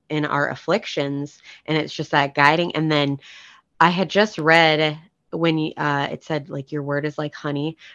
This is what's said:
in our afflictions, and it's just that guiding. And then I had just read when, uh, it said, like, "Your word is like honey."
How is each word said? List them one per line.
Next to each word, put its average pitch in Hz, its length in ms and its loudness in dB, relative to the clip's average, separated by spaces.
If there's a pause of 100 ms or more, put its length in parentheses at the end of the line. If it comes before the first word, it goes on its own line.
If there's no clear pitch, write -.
in 151 160 -2
our 143 240 0
afflictions, 143 920 -4 (240)
and 156 100 0
it's 156 160 -4
just - 200 -10
that 143 220 2
guiding. 156 400 2
And 156 160 0
then 143 280 0 (600)
I 165 100 6
had 175 180 0
just 214 300 0
read 156 600 4 (340)
when, 160 440 0
uh, 143 340 -2
it - 140 -12
said, 147 240 -6
like, 143 240 -10
"Your 151 100 -6
word 143 220 -4
is 147 140 -8
like 151 160 -6
honey." 147 420 -6 (180)